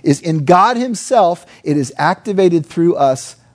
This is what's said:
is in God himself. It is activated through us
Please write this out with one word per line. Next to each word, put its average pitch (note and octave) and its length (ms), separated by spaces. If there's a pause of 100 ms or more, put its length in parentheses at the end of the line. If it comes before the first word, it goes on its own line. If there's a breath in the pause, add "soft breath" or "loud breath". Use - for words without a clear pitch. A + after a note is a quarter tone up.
is D3 200
in D#3+ 240
God G#3 320
himself. A3 680 (180 loud breath)
It D3 140
is C3+ 220
activated F3 680
through E3+ 320
us C3+ 400 (180)